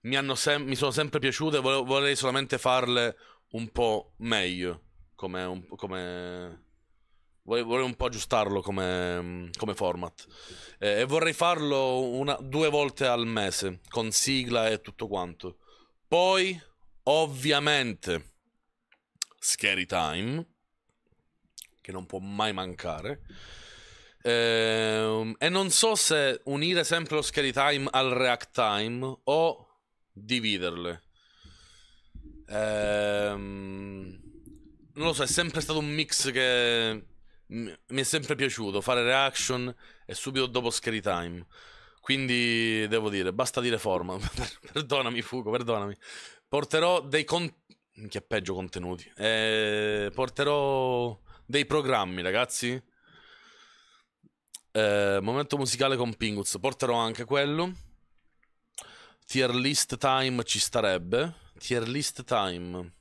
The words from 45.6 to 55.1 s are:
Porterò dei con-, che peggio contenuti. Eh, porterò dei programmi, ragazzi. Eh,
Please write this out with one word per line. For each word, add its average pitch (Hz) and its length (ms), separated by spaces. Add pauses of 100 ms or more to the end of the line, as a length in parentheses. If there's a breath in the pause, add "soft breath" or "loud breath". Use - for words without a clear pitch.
Porterò 160 520
dei 143 220
con-, 170 320 (540)
che 101 140
peggio 95 320
contenuti. 90 600
Eh, 107 960
porterò 131 1040 (300 soft breath)
dei 139 180
programmi, 123 560
ragazzi. 120 600 (1900 loud breath)
Eh, 101 500